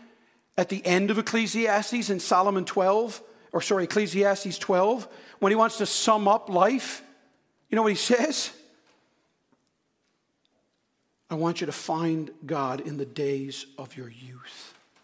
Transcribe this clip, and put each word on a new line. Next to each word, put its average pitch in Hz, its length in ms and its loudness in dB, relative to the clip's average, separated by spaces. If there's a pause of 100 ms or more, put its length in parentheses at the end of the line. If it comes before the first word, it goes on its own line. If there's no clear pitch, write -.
(580)
at 180 100 2
the 196 160 -6
end 185 260 2
of 214 80 2
Ecclesiastes 220 920 0
in 185 100 -2
Solomon 190 460 2
twelve, 202 560 0 (280)
or 165 120 -4
sorry, 190 220 2
Ecclesiastes 196 720 0
twelve, 202 500 2 (300)
when 196 140 2
he 220 40 2
wants 226 220 2
to 202 80 -2
sum 214 420 2
up 214 220 2
life, 196 520 2 (680)
you 214 60 2
know 226 60 4
what 214 100 4
he 175 40 0
says? 247 540 0 (2750)
"I 165 60 -6
want 170 260 -2
you 170 40 -4
to - 60 -4
find 160 580 -4 (140)
God 139 380 -4
in 147 160 -10
the 139 80 -6
days 139 580 -6 (140)
of 135 180 -16
your 123 140 -16
youth." 123 640 -20 (300)